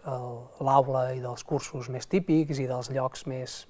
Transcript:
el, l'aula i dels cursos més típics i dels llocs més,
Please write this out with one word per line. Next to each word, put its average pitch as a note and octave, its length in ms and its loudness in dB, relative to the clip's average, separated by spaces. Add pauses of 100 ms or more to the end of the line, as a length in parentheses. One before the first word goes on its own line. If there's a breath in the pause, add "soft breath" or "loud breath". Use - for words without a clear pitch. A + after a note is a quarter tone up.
el, B2 300 -6 (240)
l'aula C3 540 4
i B2+ 60 -6
dels B2 220 -8
cursos C3 480 -4
més B2+ 160 -8
típics D#3 540 2
i C3 60 -2
dels B2 240 -4
llocs C3 360 -2
més, B2+ 440 -8